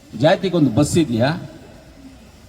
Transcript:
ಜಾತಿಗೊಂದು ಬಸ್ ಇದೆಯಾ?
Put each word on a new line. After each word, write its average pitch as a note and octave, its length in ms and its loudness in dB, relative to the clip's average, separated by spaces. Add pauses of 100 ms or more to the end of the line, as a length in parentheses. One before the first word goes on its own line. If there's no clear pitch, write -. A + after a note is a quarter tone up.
(200)
ಜಾತಿಗೊಂದು E3+ 500 2
ಬಸ್ C#3+ 280 0
ಇದೆಯಾ? C3+ 500 -2 (1000)